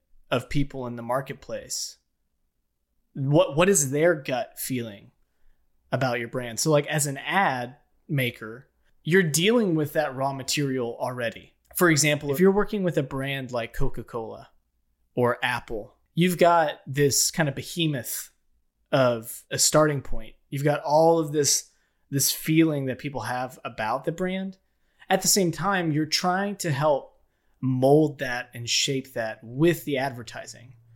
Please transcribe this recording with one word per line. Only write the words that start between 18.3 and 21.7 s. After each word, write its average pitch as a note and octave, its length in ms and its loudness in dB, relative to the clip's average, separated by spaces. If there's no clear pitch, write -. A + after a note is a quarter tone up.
of B2 580 0
a C3 80 -4
starting D3+ 440 4
point. - 320 -4
You've C#3 140 -4
got D3 180 0
all D#3+ 360 6
of D3 140 -2
this, D3 380 0